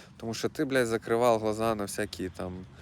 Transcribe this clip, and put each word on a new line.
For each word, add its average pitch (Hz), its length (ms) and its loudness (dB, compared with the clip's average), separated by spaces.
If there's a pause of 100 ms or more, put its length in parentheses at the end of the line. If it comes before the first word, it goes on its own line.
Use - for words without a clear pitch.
(180)
Тому 113 160 -6
що - 160 -2
ти, 156 160 -2
блядь, 131 220 2
закривав 117 520 4
глаза 110 360 0
на 104 80 -4
всякі 98 460 -6
там 92 360 -10 (160)